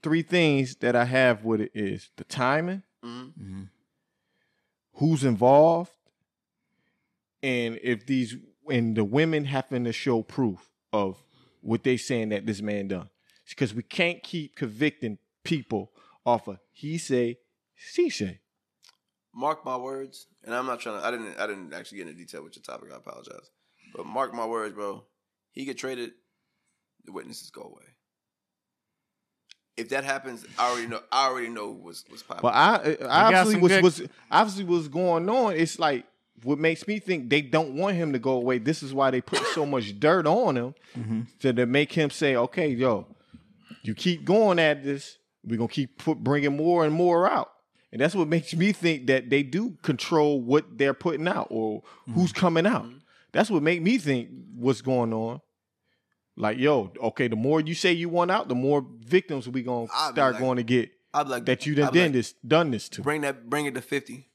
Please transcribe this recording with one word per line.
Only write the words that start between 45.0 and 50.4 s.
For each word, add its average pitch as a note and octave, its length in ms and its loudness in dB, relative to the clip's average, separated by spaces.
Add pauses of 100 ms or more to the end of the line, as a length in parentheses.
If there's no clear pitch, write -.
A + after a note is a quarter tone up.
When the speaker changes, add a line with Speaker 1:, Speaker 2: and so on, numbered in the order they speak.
Speaker 1:
we're A2+ 140 -4
gonna A2+ 100 0
keep - 300 -4
put, D#3 200 -2
bringing C#3 380 0
more E3 300 2
and D3+ 80 0
more F3 360 4
out." - 200 -2 (420)
And A2 80 -6
that's D3+ 140 2
what E3+ 140 2
makes E3 260 0
me F#3 180 4
think D#3+ 360 0
that B2+ 220 2
they C#3 120 4
do E3 400 -4
control D3 600 2